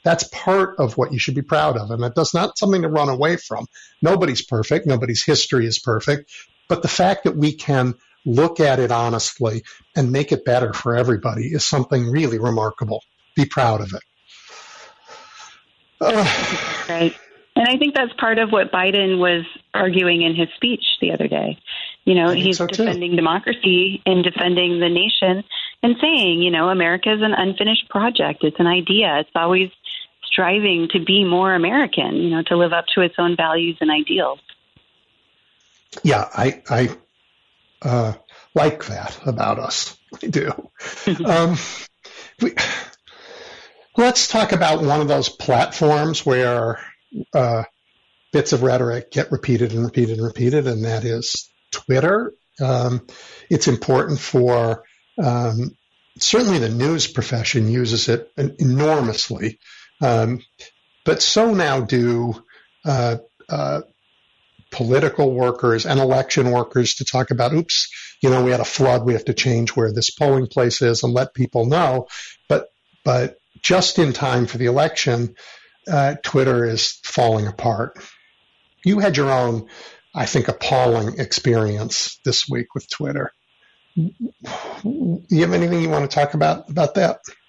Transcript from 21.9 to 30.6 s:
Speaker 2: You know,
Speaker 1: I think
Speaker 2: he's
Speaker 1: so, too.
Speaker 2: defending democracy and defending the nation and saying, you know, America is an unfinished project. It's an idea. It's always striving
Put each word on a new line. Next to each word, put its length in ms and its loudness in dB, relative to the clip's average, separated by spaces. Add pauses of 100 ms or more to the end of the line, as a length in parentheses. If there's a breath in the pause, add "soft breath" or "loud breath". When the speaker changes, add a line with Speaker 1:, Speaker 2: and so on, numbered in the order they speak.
Speaker 2:
You 100 4
know, 140 4
Speaker 1:
I 60 2
think 120 0
Speaker 2:
he's 120 0
Speaker 1:
so, 100 -2
too. 160 -2
Speaker 2:
defending 320 -2
democracy 880 0
and 160 4
defending 560 0
the 100 2
nation 540 0 (400 loud breath)
and 180 4
saying, 400 2
you 120 2
know, 160 2
America 440 0
is 80 0
an 140 2
unfinished 560 -2
project. 540 -2
It's 160 -2
an 80 4
idea. 520 2
It's 140 -8
always 360 0 (600 loud breath)
striving 640 2